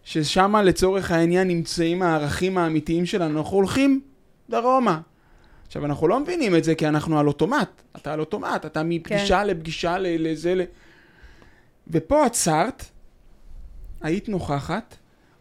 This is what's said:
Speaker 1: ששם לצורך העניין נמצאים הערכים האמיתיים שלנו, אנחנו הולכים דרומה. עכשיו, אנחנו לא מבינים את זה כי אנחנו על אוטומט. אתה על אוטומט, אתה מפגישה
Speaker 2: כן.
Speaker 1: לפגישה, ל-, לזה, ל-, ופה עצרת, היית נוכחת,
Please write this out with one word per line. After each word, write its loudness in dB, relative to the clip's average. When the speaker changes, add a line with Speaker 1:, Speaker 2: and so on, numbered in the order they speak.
Speaker 1:
ששם 2
לצורך 2
העניין 2
נמצאים -2
הערכים 0
האמיתיים 0
שלנו, -2
אנחנו -2
הולכים 2
דרומה. 2
עכשיו, -8
אנחנו 0
לא 2
מבינים 0
את 4
זה 0
כי -2
אנחנו 0
על 2
אוטומט. 0
אתה -10
על -6
אוטומט, -6
אתה -4
מפגישה 0
Speaker 2:
כן. -2
Speaker 1:
לפגישה, -4
ל-, -2
לזה, -2
ל-, 0
ופה 2
עצרת, 0
היית -4
נוכחת, -4